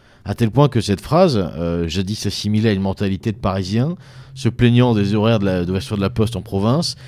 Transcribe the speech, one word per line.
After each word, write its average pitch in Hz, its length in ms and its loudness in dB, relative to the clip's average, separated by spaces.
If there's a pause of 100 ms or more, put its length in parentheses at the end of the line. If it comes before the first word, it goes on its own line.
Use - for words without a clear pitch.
(260)
À 101 80 -4
tel 113 160 0
point 143 200 4
que 113 100 0
cette 98 220 0
phrase, 160 340 2
euh, 85 500 -2
jadis 95 380 -4
assimilée 107 460 0
à - 20 4
une 95 80 0
mentalité 98 500 -2
de 98 60 -4
Parisien, 104 580 -2 (400)
se - 140 -2
plaignant 120 460 4
des 101 200 2
horaires 104 240 2
de 101 60 -2
la, 92 220 0
d'ouverture 95 300 -4
de 98 40 -2
la 98 80 0
poste 110 260 -2
en 90 60 -6
province, 110 560 -2 (120)